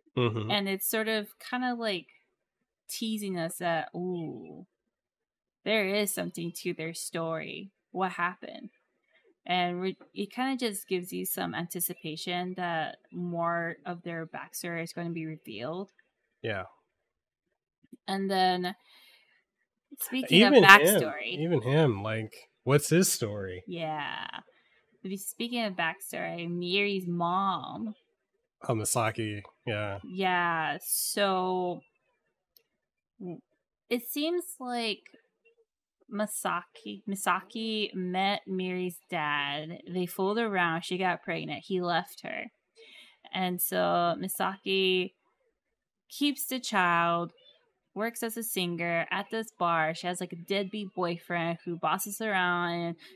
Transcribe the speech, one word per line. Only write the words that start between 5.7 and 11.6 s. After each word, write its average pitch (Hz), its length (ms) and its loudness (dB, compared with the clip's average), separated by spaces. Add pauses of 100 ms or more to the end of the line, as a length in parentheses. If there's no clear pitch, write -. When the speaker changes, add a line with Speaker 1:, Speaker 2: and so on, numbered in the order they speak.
Speaker 2:
is 202 240 2
something 170 400 -4 (120)
to 175 100 -2
their 165 220 -6
story. 160 760 -6 (220)
What 185 220 -2
happened? - 580 -6 (720)
And 180 340 0
we, 185 160 -2 (180)
it 196 180 -6
kinda 262 260 -2
just 220 320 -4
gives 180 240 -2
you 185 120 -4
some 180 280 -4
anticipation 175 1040 -4